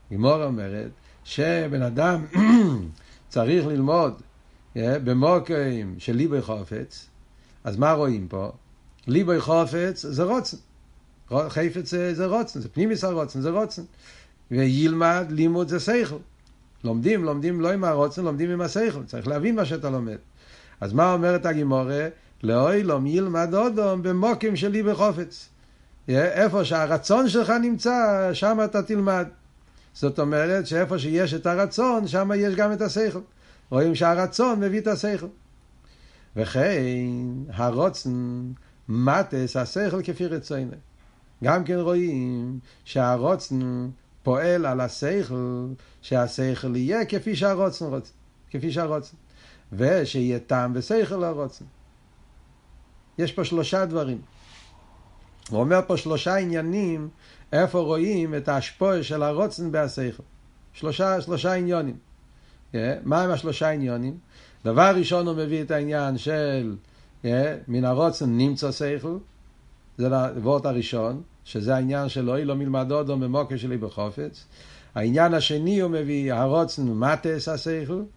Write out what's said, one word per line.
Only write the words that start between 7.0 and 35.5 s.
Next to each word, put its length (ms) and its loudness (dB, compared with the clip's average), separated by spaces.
אז 140 -6
מה 140 4
רואים 360 0
פה? 240 -6
ליבי 320 2
חופץ 640 0
זה 180 -2
רוצן. 340 -2
רו-, 180 0
חפץ 400 -2
זה, 240 -2
זה 120 -2
רוצן, 340 -2
זה 100 -8
פנימיס 340 0
הרוצן, 380 -2
זה 80 -2
רוצן. 320 -2
וילמד 800 4
לימוד 380 2
זה 120 -2
שכל. 360 0
לומדים, 400 2
לומדים 380 0
לא 100 2
עם 120 0
הרוצן, 400 2
לומדים 260 -2
עם 120 -2
השכל. 420 -2
צריך 240 -8
להבין 280 0
מה 100 2
שאתה 240 -4
לומד. 280 -4
אז 120 -4
מה 200 6
אומרת 320 2
הגמרא? 600 0
לעולם 640 2
ילמד 480 0
אדם 480 2
במוקם 520 0
של 120 0
ליבי 260 0
חופץ. 560 -2
יא, 120 4
איפה 460 4
שהרצון 640 2
שלך 200 2
נמצא, 840 2
שם 320 2
אתה 180 0
תלמד. 440 0
זאת 260 -2
אומרת 480 2
שאיפה 320 0
שיש 340 0
את 120 -4
הרצון, 600 2
שם 280 0
יש 200 0
גם 160 2
את 100 -2
השכל. 380 0
רואים 260 4
שהרצון 640 2
מביא 220 0
את 60 -2
השכל. 400 -2